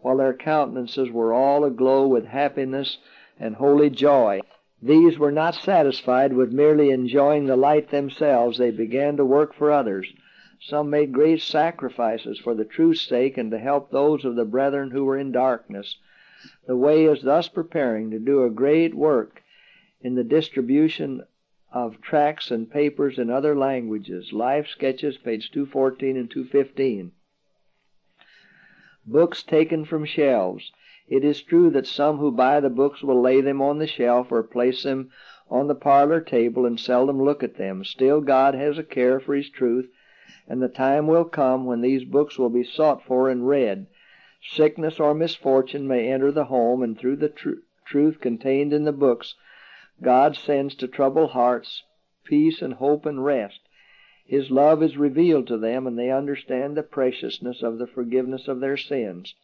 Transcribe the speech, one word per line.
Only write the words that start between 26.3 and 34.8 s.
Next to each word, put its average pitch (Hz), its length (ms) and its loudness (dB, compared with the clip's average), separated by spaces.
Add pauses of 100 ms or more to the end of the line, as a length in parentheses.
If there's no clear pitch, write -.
fifteen. 131 680 -2 (2000)
Books 160 360 2
taken 156 420 0
from 156 180 -6
shelves. 117 680 -2 (360)
It 135 160 0
is 147 200 0
true 170 260 4
that 135 160 0
some 151 320 0
who 143 140 0
buy 131 280 2
the 135 120 0
books 139 320 -2
will 131 180 2
lay 131 180 4
them 139 220 -2
on 143 160 0
the 156 80 -4
shelf 123 460 0
or 117 100 0
place 123 400 -2